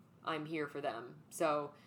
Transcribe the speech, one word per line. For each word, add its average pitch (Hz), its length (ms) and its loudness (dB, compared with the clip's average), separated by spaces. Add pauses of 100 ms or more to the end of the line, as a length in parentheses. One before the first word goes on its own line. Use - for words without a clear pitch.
(260)
I'm 156 200 -2
here 151 220 0
for 143 140 -6
them. 120 340 -2 (140)
So 147 420 2 (160)